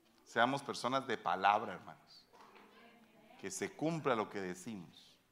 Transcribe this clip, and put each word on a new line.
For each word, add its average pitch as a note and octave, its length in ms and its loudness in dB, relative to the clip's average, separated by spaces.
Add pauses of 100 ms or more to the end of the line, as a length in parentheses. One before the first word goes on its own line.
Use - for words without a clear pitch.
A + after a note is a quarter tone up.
(300)
Seamos C3 320 4
personas B2 460 -2
de A2 100 0
palabra, G2+ 540 2
hermanos. - 520 -16 (1160)
Que F#2+ 100 -6
se - 220 -4
cumpla C#3+ 420 0
lo G#2+ 160 0
que G2+ 100 -6
decimos. F2+ 760 -8 (140)